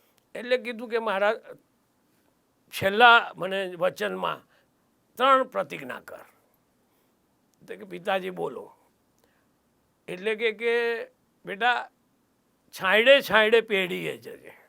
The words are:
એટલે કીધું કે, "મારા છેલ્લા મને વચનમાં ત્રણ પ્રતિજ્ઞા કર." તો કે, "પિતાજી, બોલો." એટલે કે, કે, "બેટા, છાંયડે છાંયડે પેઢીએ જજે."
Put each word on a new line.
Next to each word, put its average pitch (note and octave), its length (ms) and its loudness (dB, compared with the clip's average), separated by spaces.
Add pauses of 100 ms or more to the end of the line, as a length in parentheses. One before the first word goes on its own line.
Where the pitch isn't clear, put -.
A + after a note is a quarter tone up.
(340)
એટલે A#3+ 220 -4
કીધું A#3 320 -8
કે, A3+ 100 -2
"મારા G#3 360 0 (1500)
છેલ્લા G#3+ 540 6
મને F#3 420 -6
વચનમાં F3+ 680 -4 (680)
ત્રણ C4 300 2
પ્રતિજ્ઞા E3+ 560 -8
કર." - 180 -20 (1500)
તો - 80 -12
કે, G3+ 80 -18
"પિતાજી, F#3+ 460 -6
બોલો." E3 460 -10 (1300)
એટલે F#3+ 260 -6
કે, A3 180 -2
કે, A#3 540 -4 (380)
"બેટા, A3+ 460 -2 (920)
છાંયડે A3+ 380 6
છાંયડે A3 400 4
પેઢીએ F#3 560 -4
જજે." - 520 -20